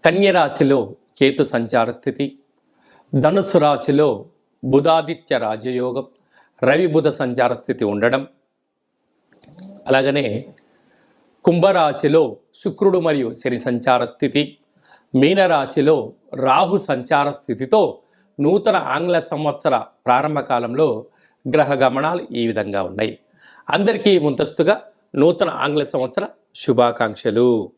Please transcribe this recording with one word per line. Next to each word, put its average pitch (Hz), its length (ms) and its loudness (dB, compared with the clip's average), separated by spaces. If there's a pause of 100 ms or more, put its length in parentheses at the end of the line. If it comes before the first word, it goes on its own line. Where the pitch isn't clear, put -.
కన్య 190 260 4
రాశిలో 139 640 0 (240)
కేతు 139 240 2
సంచార 117 480 -2
స్థితి, 135 480 -8 (760)
ధనుసు 175 440 2
రాశిలో 143 680 0 (380)
బుధాదిత్య 151 760 0
రాజయోగం, 123 680 -4 (580)
రవి 151 220 2
బుధ 156 220 2
సంచార 123 440 -2
స్థితి 117 320 -4
ఉండడం, 113 420 0 (1600)
అలాగనే 135 580 0 (1000)
కుంభరాశిలో 160 920 2 (180)
శుక్రుడు 190 440 2
మరియు 147 340 -2
శని 123 260 -4
సంచార 123 460 0
స్థితి, 139 540 -4 (560)
మీనరాశిలో 147 1000 2 (220)
రాహు 151 440 2
సంచార 143 520 -2
స్థితితో 131 720 -2 (380)
నూతన 196 360 2
ఆంగ్ల 170 420 -2
సంవత్సర 147 640 -2 (240)
ప్రారంభ 143 320 0
కాలంలో 123 680 -2 (480)
గ్రహ 143 200 2
గమనాలు 135 580 -2
ఈ 120 140 -4
విధంగా 101 360 -4
ఉన్నాయి. 110 360 -6 (520)
అందరికీ 202 480 2
ముందస్తుగా 151 640 -2 (340)
నూతన 170 340 2
ఆంగ్ల 143 340 -2
సంవత్సర 131 440 -4 (260)
శుభాకాంక్షలు. 117 1200 0